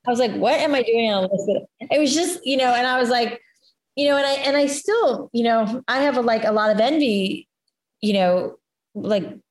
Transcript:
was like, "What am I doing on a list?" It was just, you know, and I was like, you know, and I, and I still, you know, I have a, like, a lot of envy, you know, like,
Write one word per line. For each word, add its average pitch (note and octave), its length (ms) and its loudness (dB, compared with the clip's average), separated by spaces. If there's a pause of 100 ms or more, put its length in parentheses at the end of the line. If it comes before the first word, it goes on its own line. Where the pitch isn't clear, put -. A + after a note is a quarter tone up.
was A#3+ 140 0
like, A#3+ 160 -2
"What C4 240 0
am D4 160 0
I B3+ 80 0
doing A3+ 280 0
on F#3+ 120 0
a F#3 40 0
list?" G3 380 -2 (140)
It C4+ 200 0
was C#4 140 2
just, F4 320 -4
you C4+ 120 0
know, B3+ 160 2
and B3 120 0
I B3+ 140 0
was A#3+ 100 0
like, A#3+ 320 -2 (540)
you C#4+ 120 0
know, C#4+ 100 2
and C#4 80 0
I, C#4 80 0
and C#4 240 -2
I C#4+ 100 2
still, D4+ 640 -2
you A#3 100 0
know, A3+ 440 0
I B3+ 140 0
have C#4 160 0
a, B3+ 40 2
like, A3+ 220 0
a A3 80 0
lot G#3+ 200 2
of G3+ 80 2
envy, A3+ 680 0 (540)
you G#3+ 120 0
know, F3+ 440 2 (360)
like, G3+ 320 -2 (260)